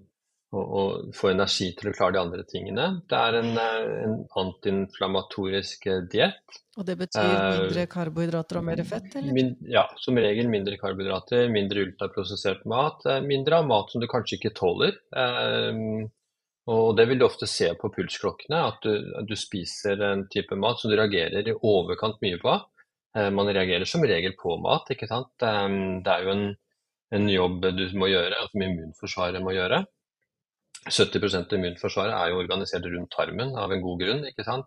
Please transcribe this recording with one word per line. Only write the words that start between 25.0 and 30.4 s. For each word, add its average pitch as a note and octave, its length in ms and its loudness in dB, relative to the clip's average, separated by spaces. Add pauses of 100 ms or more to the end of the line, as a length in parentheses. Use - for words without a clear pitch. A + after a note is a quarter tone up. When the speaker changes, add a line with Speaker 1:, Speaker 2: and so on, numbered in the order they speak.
Speaker 1:
sant? A#2+ 240 -6 (100)
Eh, G#2 260 0 (360)
det G2 40 -2
er F2+ 160 2
jo F#2+ 80 0
en, G2+ 240 0 (560)
en G#2 160 2
jobb F2+ 340 2 (140)
du F#2 220 -2
må F#2+ 100 2
gjøre, F#2+ 300 2 (140)
som G#2 100 -2
immunforsvaret F2+ 840 -4
må F#2 140 -2
gjøre. A#2 280 0 (1000)